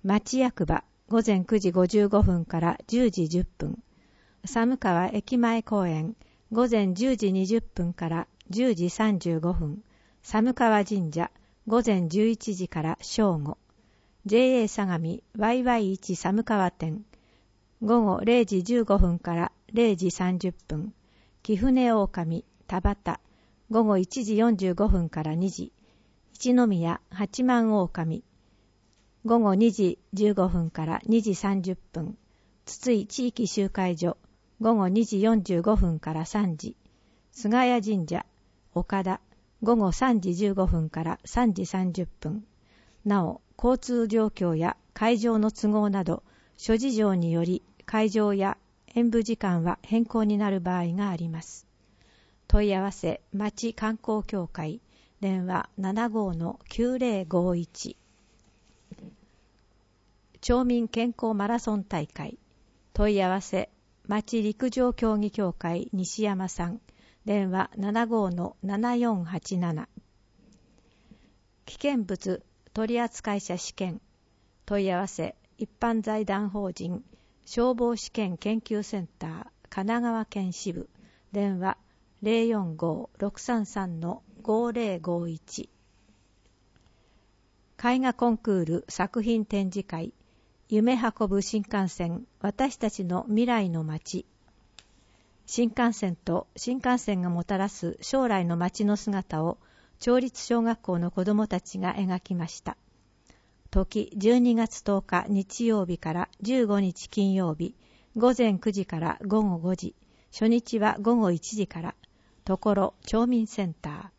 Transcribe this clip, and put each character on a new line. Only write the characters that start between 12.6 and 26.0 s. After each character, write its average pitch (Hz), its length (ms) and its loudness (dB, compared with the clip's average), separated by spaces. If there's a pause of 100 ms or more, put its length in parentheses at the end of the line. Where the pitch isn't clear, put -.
か 156 160 -6
ら 156 200 -2
正 196 360 2
午。 147 200 -6 (680)
ジ 208 100 2
ェ - 20 8
イ 254 40 6 (200)
エ - 20 4
ー 202 40 0
相 185 300 -2
模、 165 220 -4 (160)
ワ 214 160 2
イ 254 100 2
ワ 240 160 2
イ 196 140 0
一 185 240 -4
寒 202 280 0
川 196 260 2
店、 165 340 -6 (800)
午 226 200 4
後 196 220 2
零 233 200 4
時 185 180 0
十 233 220 2
五 202 140 4
分 175 200 6
か 170 160 -4
ら 170 180 -2 (200)
零 220 240 4
時 175 140 0
三 180 280 -2
十 180 140 -4
分。 160 420 -8 (480)
貴 214 140 0
船 254 360 4
狼、 185 520 0 (240)
田 185 120 -4
端、 190 380 -2 (500)
午 220 140 4
後 208 160 4
一 190 240 -2
時 208 140 0
四 226 200 4
十 185 180 0
五 202 120 2
分 180 220 4
か 156 160 -6
ら 156 100 -2
二 180 160 0
時。 - 220 -10 (600)